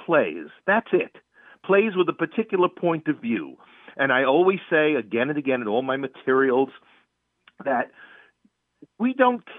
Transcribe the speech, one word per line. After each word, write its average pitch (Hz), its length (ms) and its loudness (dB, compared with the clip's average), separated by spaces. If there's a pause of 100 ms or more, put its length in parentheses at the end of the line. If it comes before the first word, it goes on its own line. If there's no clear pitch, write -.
plays. 87 420 -2 (180)
That's 208 260 0
it. - 240 -2 (480)
Plays 202 320 2
with 180 140 6
a - 20 4
particular 185 560 -2
point 165 400 -4
of 151 140 -2
view. 87 340 -4 (400)
And 135 160 0
I 127 120 2
always 175 340 2 (120)
say 156 240 2
again 117 360 -2
and 147 80 -6
again 131 240 -2
in 110 40 -8
all 107 160 -2
my 131 140 -4
materials 131 720 0 (960)
that 127 260 -4 (1080)
we 254 160 -2
don't 247 280 0 (160)